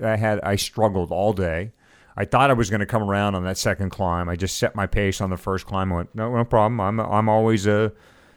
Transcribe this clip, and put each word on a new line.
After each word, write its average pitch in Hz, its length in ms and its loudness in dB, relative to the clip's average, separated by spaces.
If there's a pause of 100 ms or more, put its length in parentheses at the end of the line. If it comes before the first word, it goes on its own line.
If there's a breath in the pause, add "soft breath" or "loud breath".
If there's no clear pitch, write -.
I 110 140 0
had, 107 260 0
I 101 140 0
struggled 98 560 0
all 101 220 2
day. 92 380 -4 (440 soft breath)
I 101 100 -4
thought 135 260 4
I - 20 4
was 117 160 0
gonna 104 160 -2
come 110 180 -2
around 101 320 0
on 90 100 -2
that 92 120 -4
second 98 320 -2
climb. 87 400 -2
I 87 60 -4
just 92 240 -4
set - 160 -2
my 101 100 -2
pace 98 360 0
on 95 100 -2
the 90 60 -4
first 95 280 -4
climb. 95 260 -2
I 87 60 0
went, 87 180 -6
"No, 113 200 -4
no 120 100 2
problem. 113 340 2
I'm, 101 200 0
I'm 110 280 2
always 110 380 4
a 107 260 2 (460 soft breath)